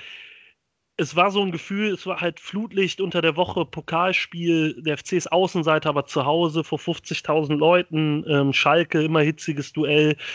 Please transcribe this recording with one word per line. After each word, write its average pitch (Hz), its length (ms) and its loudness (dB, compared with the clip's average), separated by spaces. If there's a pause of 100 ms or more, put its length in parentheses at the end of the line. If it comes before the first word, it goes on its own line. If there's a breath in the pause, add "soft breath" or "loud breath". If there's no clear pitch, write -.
(960 loud breath)
es 151 180 -4
war 185 160 4
so 202 100 0
ein 190 100 -2
Gefühl, 196 420 -4
es - 120 -8
war 180 160 -6
halt 170 180 -4
Flutlicht 196 640 -4
unter 175 220 -2
der 160 120 2
Woche, 175 300 -2
Pokalspiel, 170 1200 -2
der 151 120 -2
F - 80 -8
C 185 140 -2
ist - 140 -6
Außenseiter, 160 580 2
aber 143 160 0
zu 139 200 -2
Hause 160 380 0
vor - 140 -6
fünfzigtausend 151 840 -2
Leuten, 156 680 2
ähm, 139 260 2
Schalke, 160 480 2
immer 156 200 2
hitziges 147 520 -2
Duell 151 420 2 (200 loud breath)